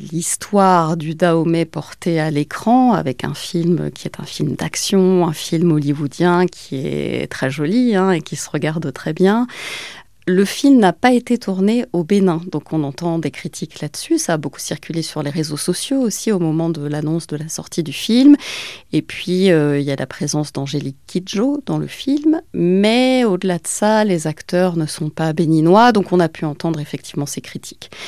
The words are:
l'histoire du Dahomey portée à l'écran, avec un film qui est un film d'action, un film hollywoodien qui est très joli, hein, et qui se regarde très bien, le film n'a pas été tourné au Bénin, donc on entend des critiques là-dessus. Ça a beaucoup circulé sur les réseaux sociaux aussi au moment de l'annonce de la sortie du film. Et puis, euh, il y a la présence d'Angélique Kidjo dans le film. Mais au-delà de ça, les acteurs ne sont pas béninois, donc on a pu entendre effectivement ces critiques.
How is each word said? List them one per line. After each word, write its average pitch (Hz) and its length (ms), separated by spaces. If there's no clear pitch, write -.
l'histoire 175 840
du 156 180
Dahomey 165 500
portée 160 540
à 156 100
l'écran, 226 640
avec 156 300
un 143 100
film 160 560
qui - 180
est - 120
un 151 60
film 147 300
d'action, 185 720
un 160 80
film 165 380
hollywoodien 151 760
qui 143 400
est 143 460
très - 180
joli, 196 460
hein, 190 160
et 165 100
qui - 140
se - 160
regarde 151 420
très - 200
bien, 202 340
le 185 140
film 277 340
n'a 190 140
pas 247 220
été 240 240
tourné 208 560
au 175 100
Bénin, 180 380
donc 151 220
on 160 100
entend 165 340
des 147 140
critiques - 480
là-dessus. - 380
Ça - 160
a 156 40
beaucoup 143 220
circulé 165 420
sur 156 220
les 143 60
réseaux 151 260
sociaux 220 460
aussi 220 320
au 185 60
moment 160 300
de 151 160
l'annonce 151 420
de 151 100
la 156 100
sortie - 340
du 139 120
film. 269 420
Et 156 100
puis, 185 500
euh, 147 280
il 143 60
y 143 60
a 139 40
la 135 100
présence 151 460
d'Angélique 139 460
Kidjo 220 580
dans 156 120
le 151 100
film. 302 540
Mais 226 680
au-delà 185 340
de - 100
ça, 214 360
les 175 240
acteurs 175 480
ne 165 100
sont 151 240
pas 160 220
béninois, 170 640
donc 202 180
on 180 80
a 170 80
pu 160 160
entendre 156 380
effectivement - 440
ces - 140
critiques. - 500